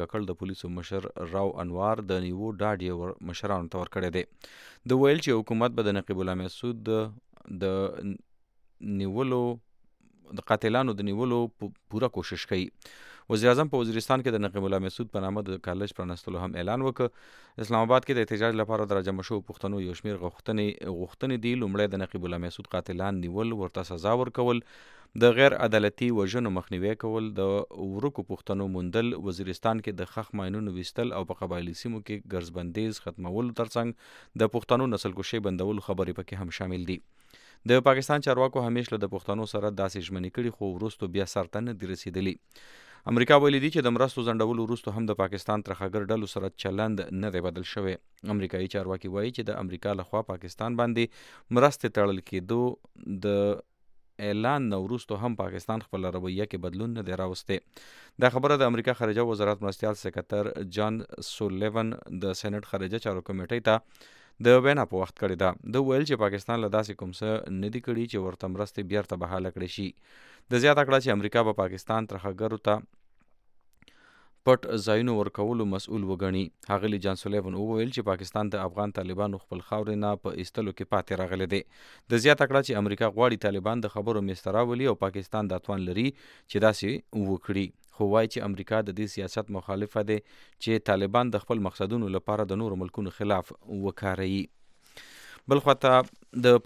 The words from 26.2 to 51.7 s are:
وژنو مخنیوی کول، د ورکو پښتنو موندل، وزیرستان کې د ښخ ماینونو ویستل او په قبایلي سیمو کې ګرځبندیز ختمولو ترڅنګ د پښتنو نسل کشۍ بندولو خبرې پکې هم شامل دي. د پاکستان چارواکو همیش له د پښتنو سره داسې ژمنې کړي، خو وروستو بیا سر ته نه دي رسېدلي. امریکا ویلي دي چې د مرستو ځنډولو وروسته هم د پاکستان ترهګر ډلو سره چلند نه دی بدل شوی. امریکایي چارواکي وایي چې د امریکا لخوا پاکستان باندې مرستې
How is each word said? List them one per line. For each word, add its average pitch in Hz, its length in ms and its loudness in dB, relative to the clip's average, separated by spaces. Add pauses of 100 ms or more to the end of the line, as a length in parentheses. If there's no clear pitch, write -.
وژنو 101 360 0
مخنیوی 92 380 -2 (100)
کول، 110 240 -2 (140)
د 98 100 2 (460)
ورکو 127 340 -2
پښتنو 98 460 -4
موندل، 113 340 0 (160)
وزیرستان 95 560 -2
کې 101 160 -6
د 95 140 -8
ښخ 107 280 -8
ماینونو 98 360 -4
ویستل 117 420 -4
او - 20 -2 (120)
په - 100 -10
قبایلي 87 380 -6
سیمو 113 240 -8
کې 104 260 -10
ګرځبندیز 90 760 -6
ختمولو 95 560 -4
ترڅنګ - 840 -4
د 110 120 2
پښتنو 123 400 2
نسل 98 240 -4
کشۍ 104 300 -4
بندولو 95 400 -2
خبرې 90 320 -2
پکې - 120 -12 (120)
هم 82 160 -10
شامل 92 280 -6
دي. 92 100 -6 (720)
د 127 220 8
پاکستان 135 380 2
چارواکو 127 360 2
همیش 117 300 -2
له 104 100 -2
د 98 100 -4
پښتنو 104 380 -4
سره 104 240 -2
داسې 92 320 -4
ژمنې 92 260 -6
کړي، 120 220 -2
خو 95 160 -2
وروستو 98 420 -6
بیا 98 200 -2
سر 95 200 -4
ته 113 140 -4
نه 101 100 -10
دي 92 140 -6
رسېدلي. 95 420 -4 (760)
امریکا 123 300 8
ویلي 143 220 6
دي 147 120 2
چې 151 100 2
د 120 120 4
مرستو 127 260 2
ځنډولو 113 420 0
وروسته 113 300 -4
هم 113 140 -2
د 104 100 0
پاکستان 98 480 -2
ترهګر 95 420 -4
ډلو 110 240 0
سره 95 160 -4 (140)
چلند 98 400 -2 (180)
نه 104 140 -2
دی 90 100 -2
بدل 90 260 -4
شوی. 95 240 -2 (400)
امریکایي 95 400 -2
چارواکي 92 380 -4
وایي 104 180 -2
چې 117 200 -6
د - 100 -4
امریکا 92 400 -4
لخوا 107 300 -2
پاکستان 107 500 -6
باندې 117 240 2 (520)
مرستې 131 320 4 (100)